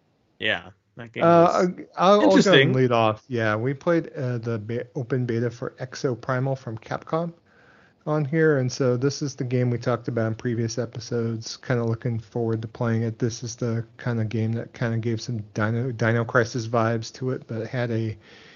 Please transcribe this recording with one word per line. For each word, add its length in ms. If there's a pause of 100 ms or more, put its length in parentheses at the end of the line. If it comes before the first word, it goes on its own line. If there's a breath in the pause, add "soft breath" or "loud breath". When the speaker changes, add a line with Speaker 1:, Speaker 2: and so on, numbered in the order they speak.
(380)
Speaker 1:
yeah, 340 (260)
that 160
game 100
Speaker 2:
Uh, 200
Speaker 1:
was 120
Speaker 2:
I'll, 200 (200)
I'll 240
go 60
Speaker 1:
interesting. 420
Speaker 2:
and 80
lead 160
off. 380
Yeah, 260
we 180
played, 440
uh, 220
the 200
be-, 220 (140)
open 300
beta 240
for 200 (100)
Exoprimal 760
from 200
Capcom 560 (720 soft breath)
on 200
here, 320
and 120
so 280
this 240
is 140
the 100
game 240
we 80
talked 320
about 180
in 80
previous 420
episodes. 760
Kinda 300
looking 340
forward 440
to 40
playing 360
it. 140
This 240
is 140
the 300 (120)
kinda 280
game 260
that 220
kinda 240
gave 240
some 180 (140)
Dino, 400
Dino 320
Crisis 420
vibes 460
to 180
it, 160
but 140
it 80
had 220
a 260 (380 loud breath)